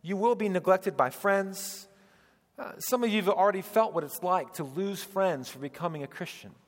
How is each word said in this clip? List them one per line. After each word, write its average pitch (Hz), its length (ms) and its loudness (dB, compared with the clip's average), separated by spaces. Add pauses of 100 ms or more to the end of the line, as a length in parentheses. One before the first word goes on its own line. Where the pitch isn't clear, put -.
You 180 120 -4
will 226 200 2
be 208 120 0
neglected 185 480 2
by 131 140 2
friends. 196 760 -2 (680)
Uh, - 220 -10
some 247 240 0
of 226 60 2
you 214 120 2
have 180 80 2
already 190 320 4
felt 220 320 2
what 160 120 0
it's - 180 -10
like 180 300 0
to 160 100 -6
lose 180 400 -4
friends 180 460 0
for 131 100 -16
becoming 151 440 -6
a 139 40 -8
Christian. - 440 -12 (160)